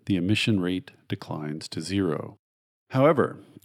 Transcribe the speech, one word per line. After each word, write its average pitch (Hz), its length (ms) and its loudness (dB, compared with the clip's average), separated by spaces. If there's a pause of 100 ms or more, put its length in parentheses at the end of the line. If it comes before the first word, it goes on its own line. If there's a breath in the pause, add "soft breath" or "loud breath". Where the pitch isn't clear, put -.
the 101 100 2
emission 98 460 2
rate 90 300 -4 (180)
declines 78 580 -8
to - 140 -8
zero. 85 560 -2 (540)
However, 135 500 4 (240)